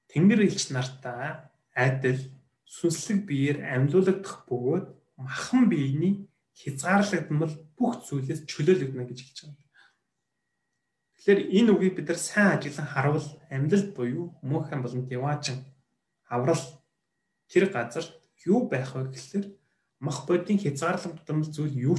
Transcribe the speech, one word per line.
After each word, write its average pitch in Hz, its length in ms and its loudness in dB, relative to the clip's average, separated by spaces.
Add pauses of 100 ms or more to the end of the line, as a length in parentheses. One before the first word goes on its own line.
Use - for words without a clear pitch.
(140)
тэнгэр 202 320 6
ич 131 240 -2
нартай 131 720 -8 (320)
адил 131 480 0 (480)
сүнслэг 190 560 -2
биеэр 139 400 -2
амьлуулагдах 156 800 2
бөгөөд 131 400 -2 (400)
махан 233 480 2
биений 160 520 0 (320)
хязгаарлагдмал 160 960 0 (240)
бүх 240 300 -2
зүйлээс 139 420 -6
чөлөөлөгднө 139 560 0
гэж 123 160 -12
хэлж - 240 -20
байгаа. 147 160 -20 (1600)
Тэгэхээр 202 200 6 (120)
энэ 220 160 8
үгийг 185 320 6
бид 151 80 -4
нар 165 80 -2
сайн 190 400 4
ажиглан 147 320 -6
харуул, 143 400 0 (240)
амьлалт 156 400 2
буюу 143 480 -6
мөнх 156 320 -4
ам 135 80 -4
болон 123 240 -6
деваачин 135 560 -4 (640)
аврал, 131 560 -2 (640)
тэр 185 240 4
газар - 400 -6 (320)
юу 226 240 4
байх 135 320 -4
вэ 131 160 -6
гэхээр, - 320 -6 (560)
мах 143 240 -6
бодийн 196 320 2
хязгаарлагдмал 156 880 -4
зүйл 147 320 -4
юу 131 220 2